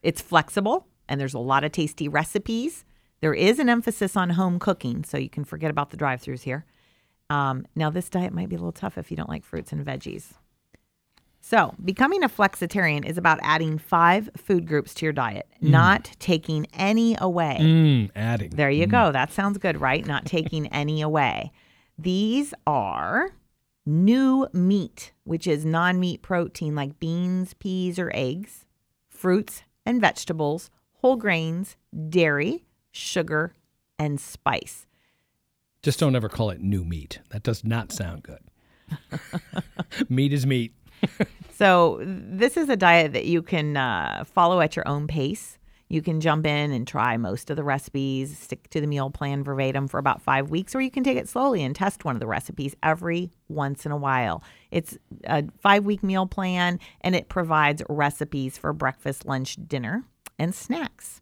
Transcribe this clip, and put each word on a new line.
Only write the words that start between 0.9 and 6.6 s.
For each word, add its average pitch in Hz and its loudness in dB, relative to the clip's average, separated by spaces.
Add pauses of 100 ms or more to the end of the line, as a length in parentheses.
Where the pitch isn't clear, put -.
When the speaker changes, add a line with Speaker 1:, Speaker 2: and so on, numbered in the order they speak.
Speaker 1:
and 139 -2
there's 135 -4
a 123 -6
lot 135 2
of 156 -4
tasty 151 -4
recipes. 208 -4 (340)
There 156 2
is 220 4
an 277 4
emphasis 226 0
on 185 2
home 175 2
cooking, 151 -2
so 143 -6
you 135 -4
can 151 -8
forget 156 -6
about 143 -4
the - -16
drive-thrus 131 -4
here. 139 -8 (640)